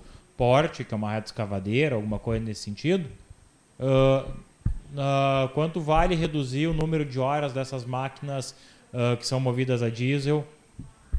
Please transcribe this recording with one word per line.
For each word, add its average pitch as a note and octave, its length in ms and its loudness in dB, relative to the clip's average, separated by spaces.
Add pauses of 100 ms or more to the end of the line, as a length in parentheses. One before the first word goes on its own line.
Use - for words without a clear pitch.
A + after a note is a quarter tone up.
(360)
porte, C3 480 4
que - 100 -6
é G#2+ 40 -2
uma G#2+ 160 -2
retroescavadeira, G#2+ 800 -2
alguma G#2+ 220 -2
coisa A2+ 260 -2
nesse A2 200 -8
sentido? D3+ 440 -2 (720)
Ah, C3+ 460 4 (720)
ah, C#3 560 2
quanto D#3+ 260 -2
vale E3 360 4
reduzir D3+ 520 0
o E3 60 0
número D#3 320 0
de C3 140 -4
horas C#3 340 0
dessas C3 320 -6
máquinas, C3 680 -6 (360)
ah, A#2+ 240 2
que - 120 -6
são C3 120 0
movidas B2+ 440 0
a A2+ 60 2
diesel C#3 560 0 (720)